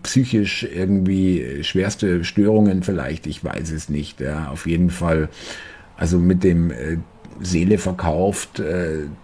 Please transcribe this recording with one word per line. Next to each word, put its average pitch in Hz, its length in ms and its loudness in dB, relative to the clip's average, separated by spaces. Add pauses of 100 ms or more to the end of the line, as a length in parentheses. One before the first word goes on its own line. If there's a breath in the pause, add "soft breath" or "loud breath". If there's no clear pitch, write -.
psychisch, 117 600 2
irgendwie 92 1000 0
schwerste 92 600 0
Störungen 101 600 4
vielleicht, 80 420 -4
ich 76 180 -8
weiß 80 280 -6
es 78 180 -8
nicht, 73 300 -6
ja, 76 300 -6
auf 76 180 -8
jeden 85 220 4
Fall, 82 400 0 (680 loud breath)
also 87 220 2
mit 90 240 4
dem, 85 280 4
äh, 71 260 -6 (440)
Seele 90 360 2
verkauft, 90 800 -2
äh, 78 480 -4 (160)